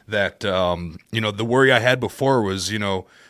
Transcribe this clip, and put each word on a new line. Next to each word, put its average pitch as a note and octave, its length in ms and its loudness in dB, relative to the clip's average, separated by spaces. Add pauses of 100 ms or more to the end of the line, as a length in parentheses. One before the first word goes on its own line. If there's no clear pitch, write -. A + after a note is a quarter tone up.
that, G#2 380 -2
um, F2 520 -2 (140)
you A2+ 100 -2
know, G#2+ 100 -2
the G#2+ 140 -4
worry C3 260 4
I A#2+ 80 4
had B2+ 200 2
before B2 440 0
was, F#2+ 280 -4
you A2 60 -2
know, G2 300 -4 (220)